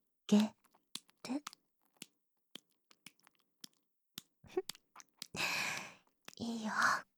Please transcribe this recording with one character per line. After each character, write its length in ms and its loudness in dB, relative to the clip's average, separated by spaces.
げ 140 8
る。 140 2
<laughs> 160 -4
い 240 -4
い 20 -2
よ、 80 -2